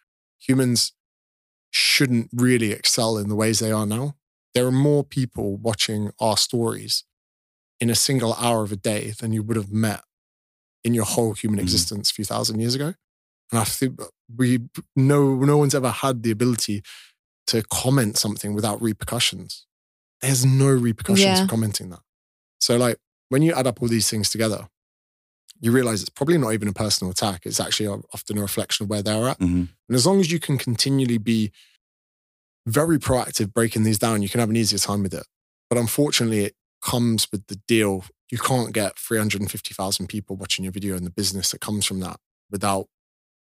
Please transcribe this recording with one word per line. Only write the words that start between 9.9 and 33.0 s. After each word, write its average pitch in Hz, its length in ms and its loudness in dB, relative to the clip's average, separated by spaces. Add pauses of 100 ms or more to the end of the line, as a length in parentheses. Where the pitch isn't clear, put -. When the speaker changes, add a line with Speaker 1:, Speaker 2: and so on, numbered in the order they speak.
Speaker 1:
in 117 100 2
your 110 120 2
whole 113 280 0
human 104 260 -2
Speaker 2:
Mm. 92 40 -2
Speaker 1:
existence 101 460 -2
a - 40 -2
few 104 120 -6
thousand 113 340 -2
years 120 160 0
ago. 147 200 -6 (560)
And 117 80 2
I 113 60 2
think - 340 -2 (360)
we, 123 260 2 (340)
no, 139 400 4
no 143 220 4
one's 147 180 4
ever 131 160 0
had 127 320 -2
the 117 80 0
ability 110 520 0 (640)
to 113 160 0
comment 127 540 2
something 104 360 -2
without 104 280 -2
repercussions. 107 840 -4 (560)
There's 131 240 2
no 135 240 6
repercussions 131 560 4
Speaker 3:
Yeah. 190 180 4
Speaker 1:
for 190 60 0
commenting 110 420 -2
that. 82 100 -18 (580)
So, 120 180 2
like, 120 200 2 (320)
when 135 140 2
you 165 100 4
add 131 140 0
up 117 140 -2
all 120 60 0
these 113 220 2
things 107 200 -2
together, 107 380 -2 (920)
you 113 120 2
realize 120 300 2
it's - 80 -10
probably 165 280 0
not 110 160 0
even 104 140 -2
a 98 60 -2
personal 104 380 -2
attack. 95 340 -4
It's - 140 -4
actually 104 280 -2
o-, 104 160 -6 (100)
often 104 240 -8
a 104 40 -2
reflection 101 440 -4
of 101 40 -6
where 104 120 -2
they're 107 280 0
at. - 100 -4
Speaker 2:
Mm-hmm. 87 240 2 (240)
Speaker 1:
And 117 80 -2
as 123 100 2
long 196 140 4
as 170 120 2
you 165 80 0
can 139 180 -2
continually 127 600 0
be 110 340 0 (1120)
very 147 340 2
proactive 120 540 0